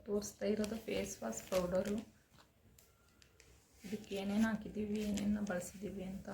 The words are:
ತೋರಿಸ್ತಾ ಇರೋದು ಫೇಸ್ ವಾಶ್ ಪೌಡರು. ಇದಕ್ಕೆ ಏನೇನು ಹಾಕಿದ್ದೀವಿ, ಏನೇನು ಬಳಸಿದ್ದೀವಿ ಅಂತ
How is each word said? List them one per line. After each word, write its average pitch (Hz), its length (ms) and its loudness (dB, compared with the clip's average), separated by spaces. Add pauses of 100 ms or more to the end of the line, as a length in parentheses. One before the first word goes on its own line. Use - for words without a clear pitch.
ತೋರಿಸ್ತಾ 202 460 0
ಇರೋದು 214 240 2 (100)
ಫೇಸ್ 196 340 0
ವಾಶ್ 226 300 -4
ಪೌಡರು. 185 440 4 (1900)
ಇದಕ್ಕೆ 208 260 -6 (100)
ಏನೇನು 202 280 4
ಹಾಕಿದ್ದೀವಿ, 208 480 -2 (120)
ಏನೇನು 208 420 2
ಬಳಸಿದ್ದೀವಿ 185 540 -4
ಅಂತ 190 300 -8